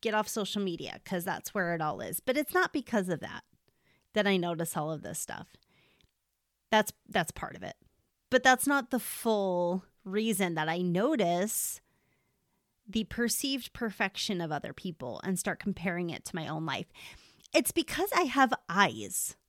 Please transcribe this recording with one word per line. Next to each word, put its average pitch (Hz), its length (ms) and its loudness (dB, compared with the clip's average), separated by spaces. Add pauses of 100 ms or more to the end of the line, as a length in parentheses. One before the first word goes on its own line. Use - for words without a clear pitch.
get 220 120 0
off 214 140 2
social 208 340 -2
media," 165 440 -4
'cause 175 180 -2
that's - 300 -6
where 175 220 0
it 165 60 -2
all 151 200 -2
is. 110 180 -6
But 262 180 2
it's 302 160 0
not 359 200 4
because 214 360 0
of 165 100 0
that - 240 -10 (680)
that 208 140 4
I 196 100 6
notice 170 380 0
all 156 160 -2
of 156 120 -6
this - 160 -8
stuff. - 360 -10 (1160)
That's, 214 200 4 (160)
that's - 240 -2
part - 240 -10
of - 80 -12
it. - 140 -10 (520)
But 247 140 6
that's 254 220 6
not 277 240 2
the 254 100 0
full 185 840 0 (180)
reason 196 520 0
that 156 120 0
I 165 120 0
notice 185 1000 2 (1080)
the 214 180 -2
perceived 240 680 -2
perfection 196 680 -2
of 160 100 -2
other 143 220 -4
people 127 500 -8
and 185 160 -2
start 175 200 -4
comparing 175 500 -2
it - 160 -8
to - 100 -10
my 160 120 -4
own 156 180 -4
life. 131 220 -4 (680)
It's 302 180 4
because 339 400 0
I 494 120 4
have 262 300 6 (140)
eyes. 170 680 0 (120)